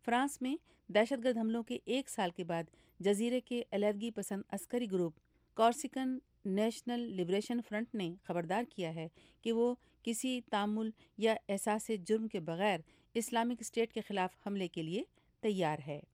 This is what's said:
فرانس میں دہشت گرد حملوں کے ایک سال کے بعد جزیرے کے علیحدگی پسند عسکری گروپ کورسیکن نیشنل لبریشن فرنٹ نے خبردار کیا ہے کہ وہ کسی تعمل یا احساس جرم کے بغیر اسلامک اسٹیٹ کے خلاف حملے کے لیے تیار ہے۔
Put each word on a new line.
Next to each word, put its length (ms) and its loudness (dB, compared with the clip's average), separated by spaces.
فرانس 360 2
میں 140 0
دہشت 320 4
گرد 140 4
حملوں 260 0
کے 220 -6
ایک 240 -2
سال 200 -2
کے 140 -8
بعد 200 -2
جزیرے 420 2
کے 300 -4
علیحدگی 400 0
پسند 380 -6
عسکری 420 -4
گروپ 220 0
کورسیکن 640 2
نیشنل 540 0
لبریشن 600 -2
فرنٹ 260 -4
نے 280 -2
خبردار 460 -2
کیا 260 -6
ہے 120 -6
کہ 100 0
وہ 240 4
کسی 380 -2
تعمل 480 0
یا 180 4
احساس 420 0
جرم 200 2
کے 120 -4
بغیر 400 0
اسلامک 460 0
اسٹیٹ 340 -2
کے 80 -4
خلاف 460 -2
حملے 200 -2
کے 160 -4
لیے 200 -2
تیار 380 2
ہے۔ 120 -6